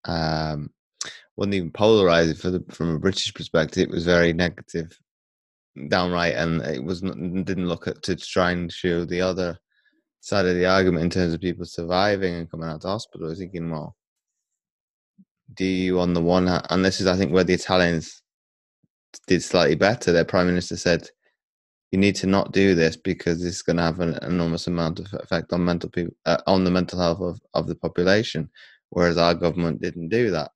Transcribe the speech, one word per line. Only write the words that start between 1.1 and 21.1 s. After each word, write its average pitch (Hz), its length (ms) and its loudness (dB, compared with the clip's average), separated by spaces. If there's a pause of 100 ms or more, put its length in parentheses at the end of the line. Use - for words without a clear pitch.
wasn't 101 180 -2
even 85 160 -4
polarized 87 720 4
for 95 100 -2
the, 90 200 -4
from 82 260 -2
a - 20 -4
British - 340 -2
perspective. 80 520 0
It - 100 -4
was 82 100 -4
very 87 280 4
negative, 85 680 -4 (880)
downright, 90 460 0
and 82 280 0
it 67 200 -6
was 87 220 -6
n-, 90 400 -6
didn't 90 240 -4
look - 180 -4
at, - 160 -8
to 90 140 -2
try 90 340 0
and 87 220 -4
show 87 320 -2
the 87 160 -4
other 90 360 -2 (640)
side 98 260 0
of 90 100 2
the 87 100 2
argument 92 380 4
in 87 60 0
terms 87 240 0
of 82 60 -6
people 90 240 -6
surviving 92 720 -2
and 85 160 -8
coming 82 180 -10
out 78 160 -10
of 92 60 -4
hospital. 95 360 -8
I 78 40 -6
was 82 80 -8
thinking, 87 320 -8
well, 76 240 -10 (1600)
do 95 100 -4
you 92 360 0
on 90 140 2
the 85 80 2
one 90 260 4
hand, 87 220 0
and 92 140 2
this 95 160 2
is, 95 60 2
I 92 100 4
think, 87 160 0
where 92 120 4
the 90 100 2
Italians 87 680 0 (1040)
did 87 140 4
slightly 80 340 2
better. 101 360 0
Their 82 120 4
prime 90 220 0
minister 87 300 -2
said, 85 320 -2 (840)